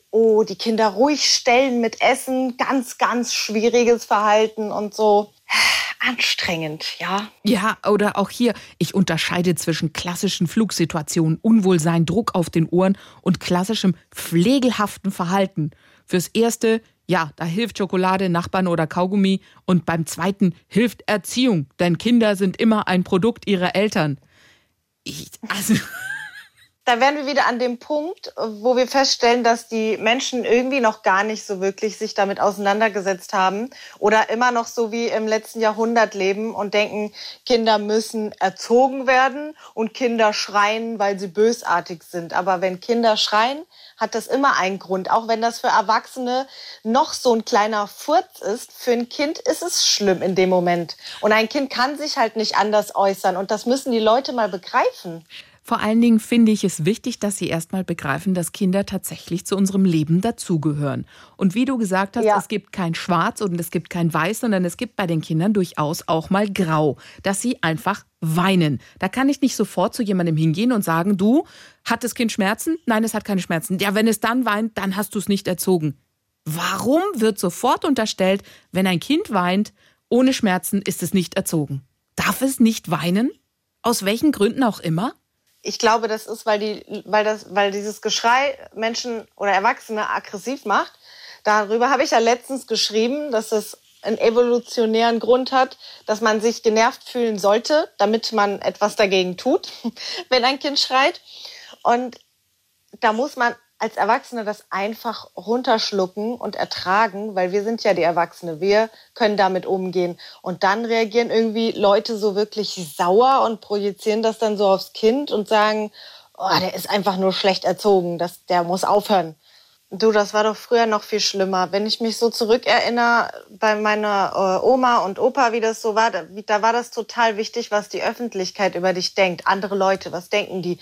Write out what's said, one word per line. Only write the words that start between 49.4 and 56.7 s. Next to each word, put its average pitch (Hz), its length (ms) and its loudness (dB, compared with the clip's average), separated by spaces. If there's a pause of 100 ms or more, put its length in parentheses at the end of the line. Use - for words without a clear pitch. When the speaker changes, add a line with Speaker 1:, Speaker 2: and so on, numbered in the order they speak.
Speaker 1:
es - 240 -2
schlimm 190 360 0
in 185 120 -2
dem 185 140 2
Moment. 175 480 0 (240)
Und 214 120 2
ein 220 180 2
Kind 277 200 -2
kann 269 280 -2
sich 294 180 -8
halt 226 180 0
nicht 214 220 -2
anders 208 400 0
äußern. 196 400 0
Und 196 160 -4
das 214 140 -4
müssen 262 260 0
die 226 80 0
Leute 240 320 2
mal 226 160 -2
begreifen. 185 760 -4 (380)
Speaker 2:
Vor - 160 -2
allen 220 220 2
Dingen 233 200 6
finde 233 300 4
ich 208 140 2
es 165 220 -2